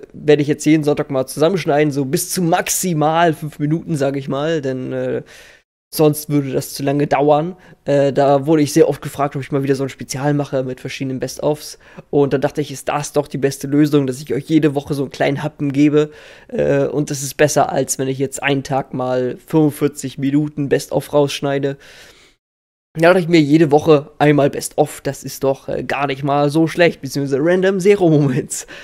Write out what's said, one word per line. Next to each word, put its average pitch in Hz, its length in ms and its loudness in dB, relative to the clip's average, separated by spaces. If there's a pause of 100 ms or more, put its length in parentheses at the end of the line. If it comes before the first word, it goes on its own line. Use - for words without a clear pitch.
(140)
werde 151 280 2
ich 135 60 0
jetzt - 180 -2
jeden 151 200 4
Sonntag 147 240 0
mal 131 160 -2
zusammenschneiden, 151 680 0
so 139 140 -2
bis 143 240 -4
zu 190 120 -4
maximal 165 920 0
fünf 147 260 -10
Minuten, 156 380 -2
sag 139 180 0
ich 135 140 -8
mal, 147 320 -2
denn, 131 320 -6
äh, 127 300 -4 (680)
sonst 151 360 0
würde 139 220 0
das 139 220 -4
zu 139 100 -8
lange 143 240 0
dauern. 147 480 2 (300)
Äh, 139 260 2
da 139 360 2
wurde 156 140 4
ich 143 120 -2
sehr 160 160 6
oft 139 120 -4
gefragt, 143 340 -4
ob 139 60 -6
ich - 100 -10
mal 139 120 -2
wieder 139 120 0
so 135 80 -4
ein 131 60 -6
Spezial 131 440 -4
mache 139 300 -2
mit 131 180 -8
verschiedenen 131 380 -6
Best-ofs. - 600 -6 (300)
Und 139 240 2
da 139 40 2
dachte 143 220 -2
ich, 143 120 -6
ist - 180 -10
das 147 240 -4
doch 147 160 -2
die - 80 -8
beste 139 300 -4
Lösung, 143 380 2
dass 131 160 -6
ich 147 120 -6
euch 135 120 -4
jede 156 300 2
Woche 143 180 -4
so 139 100 -4
einen 120 80 -8
kleinen 143 300 -2
Happen 147 300 -4
gebe. 147 400 2 (380)
Äh, 143 360 0
und 151 260 -4
das 139 120 -8
ist 139 120 -10
besser, 143 360 2
als 135 260 -2
wenn 135 120 -4
ich 135 100 -4
jetzt 131 240 -6
einen 139 200 0
Tag 135 300 -4
mal 127 440 -2
fünfundvierzig 147 800 -2
Minuten 143 500 -2
Best-of - 460 -2
rausschneide. 139 640 -2 (1200)
Da 160 120 4
dachte 180 100 6
ich 165 100 -2
mir, 170 100 6
jede 147 320 4
Woche 147 480 4
einmal 143 300 4
Best-of, - 500 -4
das - 240 -8
ist 135 220 -8
doch, 135 240 -2
äh, - 140 -4
gar 135 240 -4
nicht 139 160 -6
mal 143 260 2
so 160 180 2
schlecht, 170 340 2
beziehungsweise 139 400 -2
Random 185 380 2
Zero 196 300 4
Moments. 143 580 0 (160)